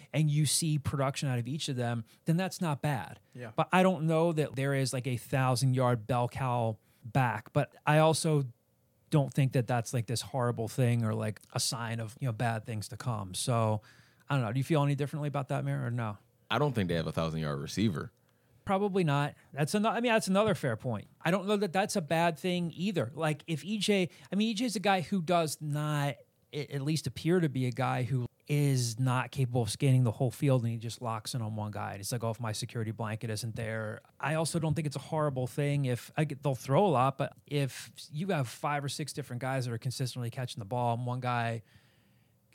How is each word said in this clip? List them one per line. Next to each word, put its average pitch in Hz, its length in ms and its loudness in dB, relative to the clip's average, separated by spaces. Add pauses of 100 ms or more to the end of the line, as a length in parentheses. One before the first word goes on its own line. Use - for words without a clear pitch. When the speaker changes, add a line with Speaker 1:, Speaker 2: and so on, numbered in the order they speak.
(140)
Speaker 1:
and 151 180 4
you 147 160 4
see 151 320 0
production 139 500 -2
out 123 80 0
of 120 100 -2
each 147 220 -6
of 139 60 -2
them, 117 280 -2 (220)
then 165 120 2
that's 185 220 -4
not 156 220 -2
bad. 135 380 -4 (160)
Speaker 2:
Yeah. 120 200 -12
Speaker 1:
But - 160 0
I 185 120 8
don't 165 240 4
know 165 260 4
that 147 220 0
there 135 180 2
is, 135 200 0
like, 127 120 -2
a 127 120 -2
thousand 131 580 2
yard 123 320 2
bell 123 200 2
cow 120 500 -2 (260)
back. 117 480 0
But 143 200 0 (140)
I 151 120 6
also 156 480 4 (640)
don't 135 240 2
think 135 200 2
that 123 140 2
that's, 120 260 -2
like, 117 120 0
this 117 160 -4
horrible 120 460 -2
thing 117 360 2
or, 110 100 0
like, 110 260 -4 (140)
a 123 60 -2
sign 117 400 -4
of, 110 200 -8
you 135 80 -2
know, 120 40 0
bad 113 340 -2
things 107 240 -6
to 104 80 -12
come. 104 360 -4
So 110 480 2 (480)
I 143 60 2
don't 131 80 2
know. 107 100 -2
Do 135 60 0
you 135 40 2
feel 147 200 4
any 143 120 4
differently 143 320 -4
about 139 220 -4
that, 139 160 -2
Mayor, 139 200 -4
or 120 60 -2
no? 113 260 -4 (320)
Speaker 3:
I 110 80 2
don't 143 160 2
think 95 160 2
they 85 60 2
have 80 120 2
a 80 40 -4
thousand 80 300 0
yard 73 180 -2
receiver. 80 520 -2 (520)
Speaker 1:
Probably 196 400 0
not. 143 300 2 (200)
That's 151 200 -2
ano-, 214 160 2
I 196 120 0
mean, 247 100 2
that's 220 160 2
another 196 260 4
fair 131 240 -2
point. 113 300 -6 (180)
I 160 60 2
don't 190 160 0
know 208 100 2
that 196 160 -2
that's 196 220 0
a 202 60 0
bad 165 360 2
thing 180 380 -2
either. 170 400 -2
Like, 151 320 -2
if 160 180 -4
E 208 140 -4
J, 190 300 2 (220)
I 180 40 -2
mean, 214 140 2
E 233 40 -2
J 214 120 -2
is 202 100 -2
a 220 40 -4
guy 190 220 2
who 185 220 0
does 165 360 2
not, 147 560 0 (380)
a-, 147 220 -6
at 139 60 -4
least 151 260 0
appear 160 320 2
to 165 100 2
be 127 160 0
a 123 60 0
guy 127 320 0
who 123 240 -2 (200)
is 135 520 2
not 127 320 2
capable 127 300 0
of 107 100 0
scanning 131 320 6
the 127 80 4
whole 127 200 0
field 131 320 2
and 117 100 0
he 117 40 -4
just 113 240 -8
locks 113 320 -4
in 123 80 -4
on 110 140 -4
one 107 160 -4
guy. 104 220 -6
And 98 80 -10
it's 98 100 -6
like, 117 120 -4
"Oh, 113 80 0
if 110 80 -6
my 113 120 -4
security 110 400 -4
blanket 110 380 -6
isn't 110 260 -4
there." 110 460 -6 (180)
I 139 160 0
also 165 240 0
don't 156 160 0
think 160 100 -2
it's 143 120 -4
a - 20 -6
horrible 143 480 -2
thing 143 380 0
if, 123 320 -2
I 156 80 2
get, 139 180 -8
they'll 143 100 2
throw 139 320 2
a 202 40 4
lot, 127 280 4
but - 160 -4 (140)
if 143 440 -4 (200)
you 156 160 -6
have 151 220 0
five 147 340 -4
or 143 60 -4
six 139 240 -8
different 127 280 -8
guys 131 240 -2
that 123 80 -4
are 117 40 -4
consistently 120 520 -6
catching 127 300 -8
the - 60 -8
ball 120 300 0
and 123 100 -4
one 123 160 -4
guy 117 400 -2 (920)